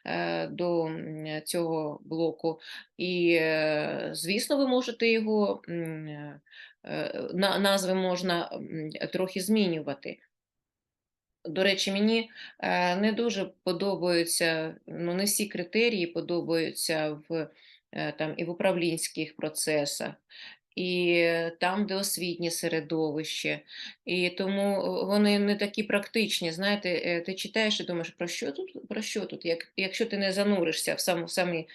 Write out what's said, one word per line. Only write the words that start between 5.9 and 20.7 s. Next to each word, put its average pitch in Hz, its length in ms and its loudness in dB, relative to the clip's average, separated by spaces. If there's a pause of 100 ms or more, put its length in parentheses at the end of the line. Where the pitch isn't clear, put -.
е, - 480 -4
на-, 190 260 2
назви 196 340 4
можна, 180 600 0
м, 156 360 -8 (240)
трохи 185 280 -2
змінювати. 175 800 0 (1300)
До 175 180 0
речі, 196 280 2
мені, 220 380 2 (300)
е, 180 360 2
не 208 160 2
дуже 202 400 -2 (120)
подобаються, 170 1120 0 (120)
ну, 170 260 -4
не 190 100 0
всі 208 220 0
критерії 202 640 0
подобаються 160 1120 -2 (100)
в, 160 200 -2 (420)
е, 156 200 -4
там, 156 260 -4
і 175 60 -4
в 170 60 -6
управлінських 175 880 -2
процесах, 156 760 -2 (640)